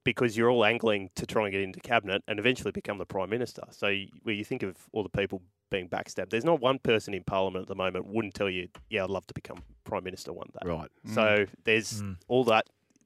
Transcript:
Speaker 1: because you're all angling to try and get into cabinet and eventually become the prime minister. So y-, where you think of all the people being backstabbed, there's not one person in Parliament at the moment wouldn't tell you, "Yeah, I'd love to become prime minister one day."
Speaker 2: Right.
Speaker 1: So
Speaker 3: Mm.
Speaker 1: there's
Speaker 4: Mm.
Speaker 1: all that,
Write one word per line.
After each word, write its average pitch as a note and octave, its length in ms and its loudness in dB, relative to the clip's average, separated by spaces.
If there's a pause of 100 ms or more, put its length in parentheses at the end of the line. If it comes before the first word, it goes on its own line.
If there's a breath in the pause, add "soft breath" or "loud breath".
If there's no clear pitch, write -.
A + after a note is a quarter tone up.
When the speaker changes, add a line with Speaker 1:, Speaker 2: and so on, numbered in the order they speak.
Speaker 1:
because A#2 320 2
you're A#2 140 4
all A#2+ 140 6
angling G#2+ 520 2
to - 100 -6
try A2+ 180 0
and G2 80 -2
get G2 80 0
into F#2+ 200 -6
cabinet G#2 460 0
and G#2+ 120 -4
eventually G#2+ 340 0
become G2+ 260 -4
the F2+ 60 -4
prime F#2+ 260 -4
minister. A#2 400 -4
So - 180 -2
y-, G2 200 0 (140)
where A2 120 -2
you G#2 100 -4
think B2+ 180 -4
of F#2+ 140 -6 (160)
all A2 100 -2
the F#2+ 80 -4
people F#2+ 320 -2 (280)
being F2+ 180 -2
backstabbed, - 420 -6
there's A#2 140 0
not E3 160 4
one C3 180 2
person G#2+ 360 2
in F2+ 80 -6
Parliament F#2+ 400 0
at - 60 -12
the F#2+ 80 -6
moment F#2 300 -2
wouldn't G#2 280 -4
tell G2+ 160 0
you, F2+ 180 -4 (200)
"Yeah, G#2 160 0
I'd F#2 60 -4
love F#2+ 180 -4
to - 60 -10
become - 280 -12 (220)
prime F#2+ 180 -4
minister F#2 300 -10
one - 200 -10
day." - 160 -8
Speaker 2:
Right. E2 220 -4 (160)
Speaker 1:
So A2 140 0 (240)
Speaker 3:
Mm. F#2+ 40 -6 (160)
Speaker 1:
there's A2 380 2
Speaker 4:
Mm. F#2+ 140 -6 (120)
Speaker 1:
all B2+ 160 4
that, A2 220 6 (400)